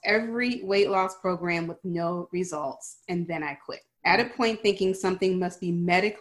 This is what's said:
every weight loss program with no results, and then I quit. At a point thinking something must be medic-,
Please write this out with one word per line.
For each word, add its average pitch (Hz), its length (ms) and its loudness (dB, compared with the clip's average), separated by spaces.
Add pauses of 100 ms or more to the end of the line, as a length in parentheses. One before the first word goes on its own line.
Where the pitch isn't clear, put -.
every 233 580 0
weight 196 280 4
loss 190 280 0
program 170 480 -2
with - 180 -10
no 175 480 -2
results, 160 640 -6 (100)
and 175 180 -2
then 165 160 -4
I 143 120 -6
quit. - 260 -14 (240)
At 185 160 6
a 233 60 0
point 226 340 0
thinking 190 320 2
something 185 460 0
must 180 240 -4
be 175 100 -2
medic-, 175 480 2